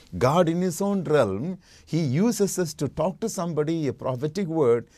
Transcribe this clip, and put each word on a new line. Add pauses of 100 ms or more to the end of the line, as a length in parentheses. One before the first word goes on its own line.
(180)
God
in
his
own
realm, (260)
he
uses
us
to
talk
to
somebody,
a
prophetic
word, (100)